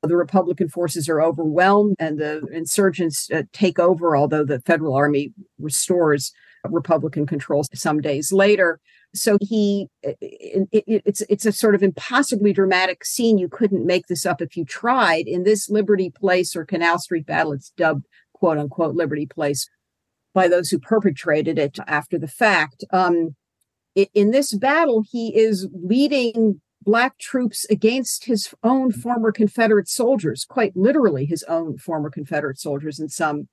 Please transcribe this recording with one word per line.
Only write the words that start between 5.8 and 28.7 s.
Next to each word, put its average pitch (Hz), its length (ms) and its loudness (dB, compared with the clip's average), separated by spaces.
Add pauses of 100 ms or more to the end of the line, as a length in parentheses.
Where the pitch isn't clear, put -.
Republican 151 580 -2
control 147 480 -2
some 151 260 -2
days 143 320 -4
later. 196 480 4 (360)
So 208 260 2
he, 202 460 0 (140)
it, - 160 -8 (540)
it, 214 340 2
it's, 208 160 -2
it's 208 240 -2
a 214 60 2
sort 208 240 2
of 185 80 2
impossibly 208 680 0
dramatic 185 540 0
scene. 226 320 2
You 180 100 -2
couldn't 196 380 -2
make 180 220 0
this 175 180 -6
up 180 160 -2
if 165 160 -8
you 165 80 -4
tried. 202 640 0
In 180 160 -2
this 208 260 0
Liberty 196 400 0
Place 180 460 0
or 160 100 -8
Canal 170 340 0
Street 165 260 -6
battle, 156 280 -2
it's - 240 -12
dubbed, 139 280 0 (280)
quote 165 240 0
unquote, 147 380 -4
Liberty 151 300 -4
Place 143 440 -6 (640)
by 185 140 4
those 175 220 2
who 165 100 0
perpetrated 160 800 0
it 143 180 -2 (100)
after 151 300 -4
the 156 100 -8
fact. 170 640 0
Um, 170 440 2 (600)
i-, 196 180 2
in 208 180 4
this 277 220 0
battle, 254 540 2
he 226 280 -6
is 208 360 2
leading 226 880 0 (220)
black 233 380 0
troops - 500 -4
against 233 560 0
his 220 260 -2 (120)
own 262 280 2